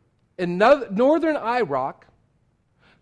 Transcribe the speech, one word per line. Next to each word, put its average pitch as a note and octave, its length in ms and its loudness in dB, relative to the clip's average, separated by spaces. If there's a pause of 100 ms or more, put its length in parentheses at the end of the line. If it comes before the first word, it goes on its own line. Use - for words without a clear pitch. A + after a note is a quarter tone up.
(400)
in F3 180 -4
no-, B3 320 4
northern C#4+ 480 0
Iraq E3+ 680 -4 (920)